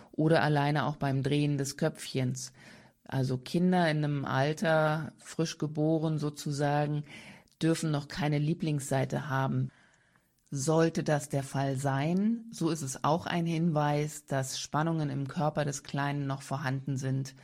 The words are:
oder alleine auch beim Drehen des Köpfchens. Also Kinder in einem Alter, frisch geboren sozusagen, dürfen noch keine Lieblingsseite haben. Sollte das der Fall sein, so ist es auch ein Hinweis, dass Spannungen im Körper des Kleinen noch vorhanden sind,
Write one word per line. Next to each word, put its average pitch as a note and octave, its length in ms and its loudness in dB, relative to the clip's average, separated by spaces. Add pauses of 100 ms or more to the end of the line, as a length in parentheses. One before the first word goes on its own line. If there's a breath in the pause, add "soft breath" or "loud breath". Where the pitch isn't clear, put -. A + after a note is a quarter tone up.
(120 loud breath)
oder D#3 300 4
alleine D3 420 2
auch C#3+ 120 -2
beim C3+ 260 0
Drehen D3 340 2
des C#3 220 -4
Köpfchens. C3 720 -2 (520 loud breath)
Also C3 340 -2
Kinder F3 520 2
in D3+ 140 2
einem C#3+ 200 -2
Alter, D#3 920 2
frisch - 400 -4
geboren D#3 600 2
sozusagen, D3 880 0 (580 loud breath)
dürfen D#3+ 280 2
noch C#3+ 180 -2
keine D3 300 0
Lieblingsseite C#3+ 920 -2
haben. C3+ 420 0 (800 loud breath)
Sollte D#3+ 520 2
das D3 260 0
der C#3 140 -2
Fall C#3 340 -2
sein, E3+ 760 0
so E3 200 -2
ist D#3+ 120 -2
es C3 220 -8
auch D#3+ 220 2
ein E3+ 200 0
Hinweis, D3+ 800 0
dass C3+ 340 -2
Spannungen D#3 480 0
im C3+ 200 -4
Körper D3+ 360 0
des C#3+ 180 -4
Kleinen C#3+ 440 -4
noch C3+ 160 -4
vorhanden C3+ 540 -4
sind, C3 480 -2